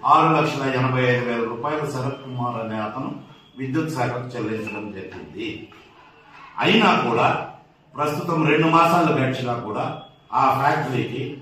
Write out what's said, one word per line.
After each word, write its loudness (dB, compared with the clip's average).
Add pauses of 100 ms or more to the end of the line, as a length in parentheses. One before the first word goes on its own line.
ఆరు 6
లక్షల 0
ఎనభై 2
ఐదు 2
వేల -2
రూపాయలు -4
శరత్ -6
కుమార్ -6
అనే -6
అతను -6 (440)
విద్యుత్ -4
శాఖకు -4
చెల్లించడం -6
జరిగింది. -12 (880)
అయినా 6 (100)
కూడా 0 (480)
ప్రస్తుతం 0
రెండు 4
మాసాలు 6
గడిచినా 0
కూడా -6 (300)
ఆ 2
ఫ్యాక్టరీకి -2